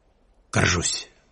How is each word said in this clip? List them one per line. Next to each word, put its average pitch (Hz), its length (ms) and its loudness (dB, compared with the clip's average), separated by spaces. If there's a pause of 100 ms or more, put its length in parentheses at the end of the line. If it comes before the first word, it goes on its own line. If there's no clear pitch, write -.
(520)
горжусь. - 560 0 (240)